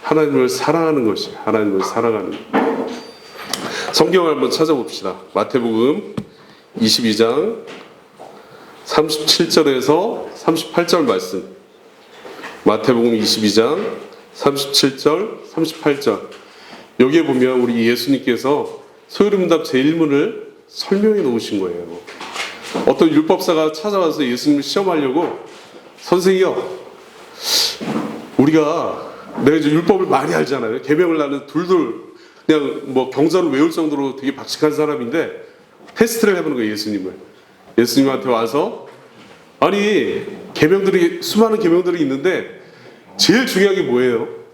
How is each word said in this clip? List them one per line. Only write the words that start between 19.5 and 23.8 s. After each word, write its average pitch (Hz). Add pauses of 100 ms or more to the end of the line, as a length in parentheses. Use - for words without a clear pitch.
제일 139
문을 156 (140)
설명해 208
놓으신 113
거예요. 87 (880)
어떤 160
율법사가 156
찾아와서 160